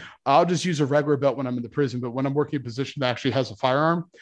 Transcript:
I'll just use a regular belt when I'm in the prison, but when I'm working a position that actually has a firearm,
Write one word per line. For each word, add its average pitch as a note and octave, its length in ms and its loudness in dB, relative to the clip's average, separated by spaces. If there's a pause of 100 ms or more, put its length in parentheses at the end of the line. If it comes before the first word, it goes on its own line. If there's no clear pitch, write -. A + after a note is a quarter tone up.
(260)
I'll D3+ 200 6
just F3 200 0
use D#3 160 0
a C#3+ 40 2
regular D3 320 2
belt B2+ 200 0
when C3 100 -4
I'm B2 100 -4
in A#2+ 60 -6
the A2+ 60 -10
prison, B2+ 300 -2
but A#2+ 120 -6
when C3 140 -2
I'm C#3 80 -2
working D3 240 -2
a B2+ 60 -6
position B2+ 360 -8
that B2+ 100 0
actually A#2+ 220 -2
has B2 180 0
a G#2 60 -12
firearm, D#3 540 0 (120)